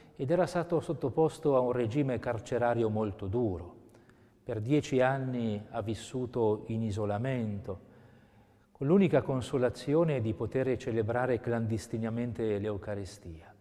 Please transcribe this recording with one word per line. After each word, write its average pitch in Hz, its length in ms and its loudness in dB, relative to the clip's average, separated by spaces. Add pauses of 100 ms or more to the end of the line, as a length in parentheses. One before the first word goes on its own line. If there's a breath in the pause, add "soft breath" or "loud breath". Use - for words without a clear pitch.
(160 loud breath)
ed 135 140 -4
era 175 160 4
stato 165 340 0
sottoposto 156 760 2
a 127 40 8
un 123 120 2
regime 123 460 0
carcerario 117 680 0
molto 107 380 -2
duro. 95 500 -2 (680 soft breath)
Per 110 180 -6
dieci 135 400 2
anni 127 680 0
ha 117 120 -4
vissuto 113 840 0
in 113 160 -2
isolamento, 104 1080 -2 (800 soft breath)
con 135 160 -4
l'unica 160 340 6
consolazione 139 1000 2
di 110 140 -2
poter 131 420 -2
celebrare 117 640 0
clandestinamente 113 1200 -2
l'Eucaristia. 98 1040 -8